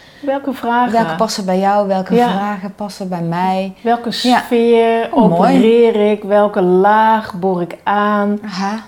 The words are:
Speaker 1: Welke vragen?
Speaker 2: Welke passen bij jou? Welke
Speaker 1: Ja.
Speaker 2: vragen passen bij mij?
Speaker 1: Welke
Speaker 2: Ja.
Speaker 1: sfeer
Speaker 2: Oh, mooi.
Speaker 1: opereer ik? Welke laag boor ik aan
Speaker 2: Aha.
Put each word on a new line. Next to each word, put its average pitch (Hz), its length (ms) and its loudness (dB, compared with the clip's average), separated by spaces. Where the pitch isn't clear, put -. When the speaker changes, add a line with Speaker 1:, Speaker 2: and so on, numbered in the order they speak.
Speaker 1:
Welke 277 300 -4
vragen? 240 400 -2
Speaker 2:
Welke 165 220 0
passen 214 300 -4
bij 185 140 0
jou? 202 300 2
Welke 190 260 -2
Speaker 1:
Ja. 240 160 4
Speaker 2:
vragen 202 440 -6
passen 196 340 -10
bij 180 140 -6
mij? 185 600 -4
Speaker 1:
Welke 233 260 -2
Speaker 2:
Ja. 240 160 4
Speaker 1:
sfeer 226 720 2
Speaker 2:
Oh, 240 160 4
mooi. 170 40 2
Speaker 1:
opereer 226 540 4
ik? 208 120 -2
Welke 202 400 2
laag 208 760 2
boor 180 240 -2
ik 175 220 -10
aan 208 600 0
Speaker 2:
Aha. 196 300 -6